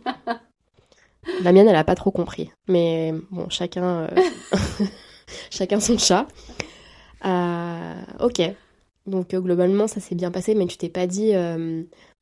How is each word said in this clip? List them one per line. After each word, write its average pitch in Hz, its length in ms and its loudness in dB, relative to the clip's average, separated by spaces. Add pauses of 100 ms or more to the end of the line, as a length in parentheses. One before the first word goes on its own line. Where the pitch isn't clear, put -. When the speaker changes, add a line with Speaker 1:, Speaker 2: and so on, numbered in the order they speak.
Speaker 1:
<laughs> - 1400 -10
Speaker 2:
La 180 120 4
mienne, 202 140 10
elle 202 80 6
a 156 80 4
pas 180 120 0
trop - 160 -2
compris, - 400 -6 (160)
mais 165 440 2 (200)
bon, 180 180 -8
chacun, 175 600 -4
euh, 262 40 -4 (360)
<laughs> - 1000 -6
chacun 202 300 -2
son 233 180 2
chat. 233 300 2 (1000)
Euh, 170 680 -4 (240)
ok. - 220 0 (680)
Donc, 185 280 -4
euh, 185 40 0
globalement, 180 480 4
ça 214 120 -8
s'est - 160 -8
bien 175 160 -4
passé, 185 240 -2
mais 196 100 2
tu 175 120 -6
t'es 170 120 -6
pas 180 180 -4
dit, 202 280 2
euh, « 165 480 -2 (380)